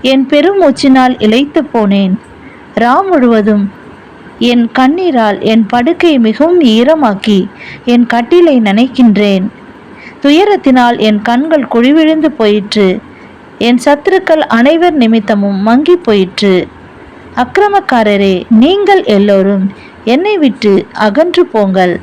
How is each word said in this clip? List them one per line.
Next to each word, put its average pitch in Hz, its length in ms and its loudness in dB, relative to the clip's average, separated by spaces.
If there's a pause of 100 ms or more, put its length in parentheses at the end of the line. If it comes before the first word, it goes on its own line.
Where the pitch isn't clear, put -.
என் 269 320 0
பெருமூச்சினால் 285 840 0
இளைத்து 269 440 -2 (100)
போனேன். 196 400 0 (600)
ரா 240 200 0 (140)
முழுவதும் 220 560 0 (720)
என் 240 280 0 (120)
கண்ணீரால் 262 640 0
என் 226 240 -2
படுக்கை 302 540 0
மிகவும் 294 420 0 (160)
ஈரமாக்கி, 233 640 0 (460)
என் 240 200 2
கட்டிலை 254 560 2
நனைக்கின்றேன். 208 840 0 (760)
துயரத்தினால் 277 760 2
என் 214 240 0
கண்கள் 269 540 -2
குழிவிழுந்து 311 640 2
போயிற்று. 208 500 0 (680)
என் 240 280 0
சத்துருக்கள் 320 600 0 (140)
அனைவர் 320 440 2
நிமித்தமும் 202 640 -2
மங்கி 294 280 2
போயிற்று. 196 600 0 (840)
அக்கிரமக்காரரே, 240 960 0 (240)
நீங்கள் 381 420 2 (140)
எல்லோரும் 196 500 2 (460)
என்னை 349 200 0 (120)
விட்டு 220 280 0 (340)
அகன்று 320 400 0
போங்கள். 190 460 0 (120)